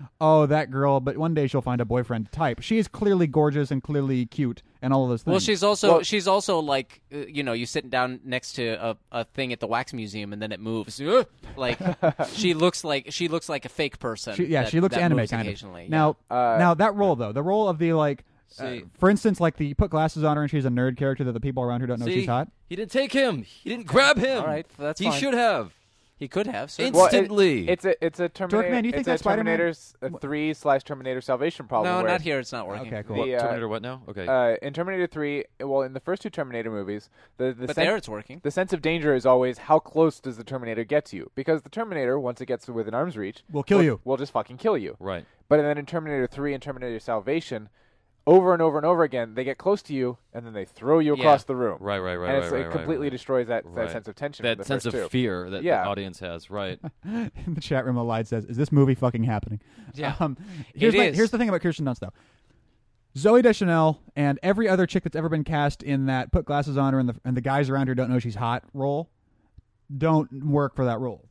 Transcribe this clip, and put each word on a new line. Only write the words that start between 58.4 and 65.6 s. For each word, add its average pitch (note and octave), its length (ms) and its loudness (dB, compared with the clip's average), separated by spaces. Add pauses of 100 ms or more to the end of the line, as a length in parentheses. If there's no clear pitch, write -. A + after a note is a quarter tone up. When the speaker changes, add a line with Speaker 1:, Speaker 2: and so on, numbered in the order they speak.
Speaker 1:
"Is A#2 120 -8
this C#3+ 140 0
movie C#3 240 6
fucking A#2+ 280 0
happening?" G#2+ 360 -4 (340)
Speaker 2:
Yeah. C#3+ 260 -6
Speaker 1:
Um, D3 180 -2 (360)
Speaker 2:
It - 80 -12
Speaker 1:
here's A3 140 6
my, G3+ 120 6
Speaker 2:
is. D3 80 0
Speaker 1:
here's A3 160 4
the A#3+ 60 -2
thing A3+ 120 0
about F3 120 0
Kirsten D#3+ 240 -2
Dunst, B2+ 140 -4
though. F2+ 140 -12 (1000)
Zooey G#3+ 280 6
Deschanel E3 560 4 (160)
and C#3+ 260 0
every G3+ 280 2
other F#3 180 4
chick - 160 0
that's - 140 -6
ever D#3+ 100 -2
been D3+ 160 -2
cast D3 400 -2